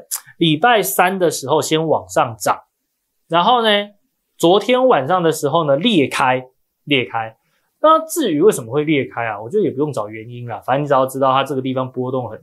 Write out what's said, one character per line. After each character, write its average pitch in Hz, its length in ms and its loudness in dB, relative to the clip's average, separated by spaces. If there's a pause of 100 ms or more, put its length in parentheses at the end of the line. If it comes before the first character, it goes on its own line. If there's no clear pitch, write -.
(380)
礼 160 180 2
拜 220 260 4
三 185 340 0
的 175 140 2
时 139 180 -6
候 156 140 2
先 160 240 -2
往 131 220 -2
上 131 280 -2
涨， - 220 -4 (680)
然 170 160 0
后 240 180 2
呢， 220 60 2 (680)
昨 175 220 4
天 254 300 2
晚 151 180 2
上 180 160 0
的 160 80 2
时 147 180 -2
候 160 160 0
呢， 139 120 2
裂 170 320 2
开， 131 360 -2 (400)
裂 135 200 0
开。 113 320 -10 (480)
那 320 220 6
至 302 260 -4
于 147 80 0
为 202 100 6
什 143 120 0
么 110 100 -14
会 147 120 -2
裂 147 200 0
开 117 220 -6
啊， 104 140 -6
我 113 100 -12
觉 196 80 -2
得 214 60 2
也 139 60 0
不 - 80 -6
用 147 140 -2
找 110 160 -6
原 110 200 -14
因 120 180 -14
啦， 107 180 -10
反 127 120 0
正 147 80 -2
你 - 20 -6
只 143 60 -2
要 131 120 4
知 131 140 -4
道 131 140 2
它 135 100 2
这 131 100 -8
个 131 80 -4
地 131 140 -4
方 131 160 -4
波 127 220 -6
动 127 160 -4
很 110 140 -16